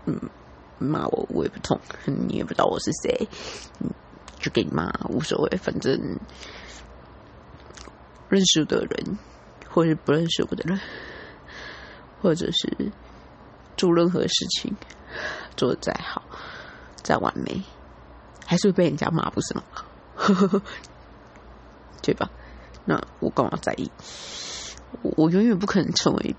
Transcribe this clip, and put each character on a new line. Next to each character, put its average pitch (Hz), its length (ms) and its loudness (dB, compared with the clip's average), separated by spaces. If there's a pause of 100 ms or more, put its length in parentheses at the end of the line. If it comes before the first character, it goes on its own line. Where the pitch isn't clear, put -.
嗯， - 140 -2 (600)
骂 - 260 0
我， - 240 0
我 - 140 2
也 - 60 0
不 - 100 -8
痛， - 200 0 (260)
你 - 300 0
也 - 80 0
不 - 60 -4
知 - 60 -6
道 - 100 6
我 - 140 2
是 - 120 0 (120)
谁， - 240 2 (520)
嗯， - 120 -4 (480)
就 - 120 -2
给 110 120 4
你 73 80 -2
骂， 78 200 0 (180)
无 - 120 0
所 - 220 0
谓， - 140 2
反 - 220 -2
正 - 400 0 (2000)
认 196 160 6
识 160 220 6
的 - 200 2
人， - 340 -4 (500)
或 165 160 6
是 160 80 4
不 156 180 0
认 160 200 4
识 - 180 0
我 - 60 -4
的 - 120 -6
人， 196 120 0 (1400)
或 180 100 6
者 170 180 0
是 - 400 -2 (840)
做 175 160 4
任 170 160 6
何 180 180 2
事 - 200 0
情， - 280 -4 (800)
做 123 140 2
得 - 100 2
再 - 140 -2 (100)
好， - 200 -8 (800)
再 - 140 2
完 - 200 0
美， - 260 -4 (840)
还 175 100 4
是 202 120 6
会 - 20 6
被 175 140 6
人 147 120 2
家 - 140 0
骂， - 180 2
不 - 120 -2
是 - 120 -6
吗？ - 100 -4 (540)
<laughs> 196 440 6 (1400)
对 - 140 2
吧？ - 160 -4 (540)
那 - 160 2 (200)
我 - 80 0
干 - 160 2
嘛 - 160 -2
在 - 160 0
意？ - 120 -6 (1120)
我， - 120 -2
我 160 160 6
永 190 100 6
远 226 160 6
不 196 80 0
可 196 160 4
能 - 120 0
成 - 220 4
为 - 240 -2